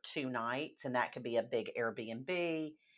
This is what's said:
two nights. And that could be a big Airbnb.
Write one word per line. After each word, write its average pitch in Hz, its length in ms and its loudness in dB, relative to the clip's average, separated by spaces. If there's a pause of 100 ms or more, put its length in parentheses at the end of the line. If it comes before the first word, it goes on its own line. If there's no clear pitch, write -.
two 135 260 -2
nights. 123 560 -2
And 127 100 0
that 120 160 4
could 127 120 -8
be 117 140 2
a 110 60 6
big 113 340 0
Airbnb. 135 960 0 (260)